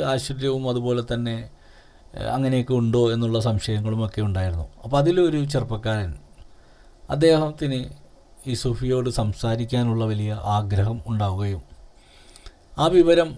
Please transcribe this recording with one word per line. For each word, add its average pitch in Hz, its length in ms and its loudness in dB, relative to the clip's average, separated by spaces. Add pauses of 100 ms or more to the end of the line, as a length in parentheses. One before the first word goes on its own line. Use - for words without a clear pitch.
ആശ്ചര്യവും 135 680 -2
അതുപോലെ 123 340 -2
തന്നെ, 117 340 -4 (760)
ഏ, - 100 -10
അങ്ങനെയൊക്കെ 131 500 0
ഉണ്ടോ 117 380 2
എന്നുള്ള 113 280 0
സംശയങ്ങളുമൊക്കെ 110 800 -2
ഉണ്ടായിരുന്നു. 92 460 -2 (180)
അപ്പോൾ 143 140 0
അതിലൊരു 160 460 2
ചെറുപ്പക്കാരൻ 110 680 -4 (1000)
അദ്ദേഹത്തിന് 151 680 2 (680)
ഈ 127 80 -4
സൂഫിയോട് 123 560 0
സംസാരിക്കാനുള്ള 113 960 0
വലിയ 107 280 -2 (120)
ആഗ്രഹം 104 640 0
ഉണ്ടാവുകയും 101 560 -2 (1160)
ആ 147 80 2
വിവരം 170 520 6